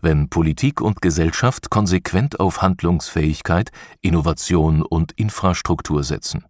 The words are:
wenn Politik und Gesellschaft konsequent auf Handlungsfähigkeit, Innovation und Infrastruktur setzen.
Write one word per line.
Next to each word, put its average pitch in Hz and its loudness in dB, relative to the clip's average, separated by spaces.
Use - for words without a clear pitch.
wenn 76 2
Politik 82 0
und 104 -2
Gesellschaft 82 0
konsequent 98 0
auf 95 0
Handlungsfähigkeit, 85 0
Innovation 80 2
und 82 -2
Infrastruktur 87 -2
setzen. - -6